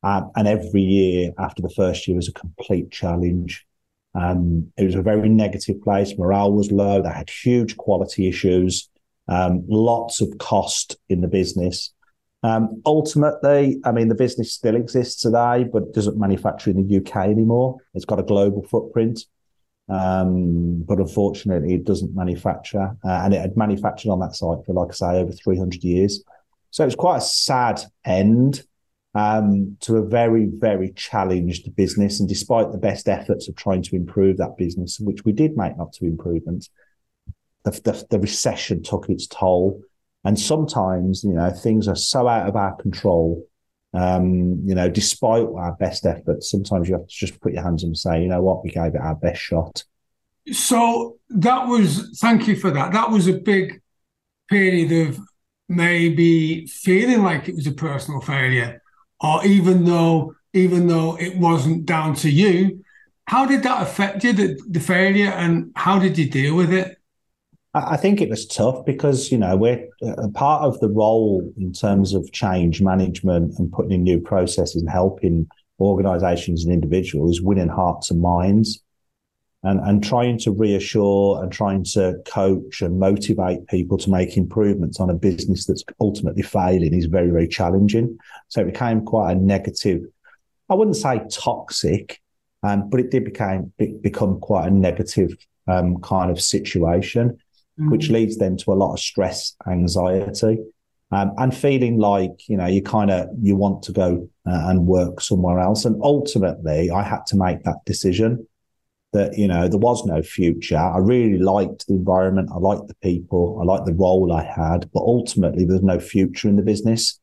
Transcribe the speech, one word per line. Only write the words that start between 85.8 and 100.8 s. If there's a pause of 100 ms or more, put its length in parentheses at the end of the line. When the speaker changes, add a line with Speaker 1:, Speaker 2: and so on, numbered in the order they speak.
Speaker 1:
ultimately
failing
is
very,
very
challenging. (320)
So
it
became
quite
a
negative, (720)
I
wouldn't
say (100)
toxic, (400)
um,
but
it
did
became,
be-,
become
quite
a
negative, (320)
um,
kind
of
situation, (420)
Speaker 2:
Mm.
Speaker 1:
which
leads
then
to
a
lot
of
stress, (120)
anxiety, (540)